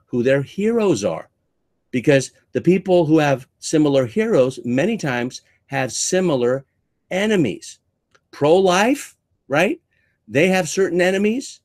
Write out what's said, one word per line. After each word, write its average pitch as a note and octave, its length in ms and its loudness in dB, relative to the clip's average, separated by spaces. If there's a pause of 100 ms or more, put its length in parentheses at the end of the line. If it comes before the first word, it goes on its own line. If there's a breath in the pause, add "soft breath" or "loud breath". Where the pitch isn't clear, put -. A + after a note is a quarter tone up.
who B2 160 -4
their C3+ 180 2
heroes G3 640 -2
are, D#2+ 240 -6 (640)
because C3 400 0 (220)
the A#2+ 100 -4
people F3+ 420 2
who D#3 140 2
have C#3 280 0 (120)
similar C#3+ 480 0
heroes D3 580 0
many C3+ 320 -2
times B2+ 460 -6 (240)
have C3 260 -4
similar C3+ 720 -2 (460)
enemies. F#3 680 -2 (520)
Pro-life, F#3+ 880 2 (320)
right? F3 300 0 (480)
They C#3 220 2
have F#3 200 0
certain F#3 340 0
enemies G3+ 640 -2